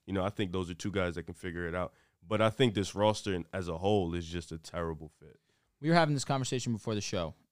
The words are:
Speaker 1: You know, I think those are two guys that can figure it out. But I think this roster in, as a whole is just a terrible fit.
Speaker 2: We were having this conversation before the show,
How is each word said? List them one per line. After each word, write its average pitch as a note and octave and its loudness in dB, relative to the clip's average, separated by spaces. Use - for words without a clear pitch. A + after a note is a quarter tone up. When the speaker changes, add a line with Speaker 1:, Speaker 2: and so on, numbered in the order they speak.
Speaker 1:
You F#2+ -4
know, F#2+ 2
I G2+ 0
think G2+ -2
those F#2 -2
are - -8
two G2 -6
guys F2+ 0
that E2 -8
can E2+ -12
figure F2 -6
it E2 -6
out. F2+ -4
But G#2+ 2
I A2 6
think A#2 4
this G2 0
roster G#2 2
in, F2 -4
as F#2+ -4
a E2 -4
whole F#2 2
is E2+ -4
just E2+ -8
a E2 -6
terrible D#2+ -6
fit. D2+ -20
Speaker 2:
We D3 -2
were E3+ 6
having D#3 6
this B2+ -2
conversation B2+ 0
before A2 -2
the G2+ 0
show, E2+ -4